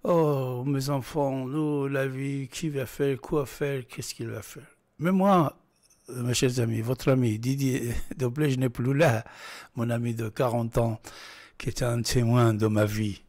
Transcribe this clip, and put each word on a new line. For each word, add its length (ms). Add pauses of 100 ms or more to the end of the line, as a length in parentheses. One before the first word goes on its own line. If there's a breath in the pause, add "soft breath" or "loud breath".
« 0
Oh, 600
mes 240
enfants, 560
nous, 420
la 200
vie, 420
qui 180
va 180
faire, 360
quoi 240
faire, 420
qu'est-ce 260
qu'il 140
va 140
faire ? » 260 (320)
Mais 140
moi, 440 (520)
euh, 140
mes 100
chers 260
amis, 220
votre 280
ami 300
Didier 540 (100)
<laughs> 140
Doblé, 340
je 60
n'ai 100
plus 260
là, 300 (540 loud breath)
mon 120
ami 240
de 140
quarante 500
ans, 220 (580 loud breath)
qui 120
était 160
un 160
témoin 520
de 140
ma 160
vie 460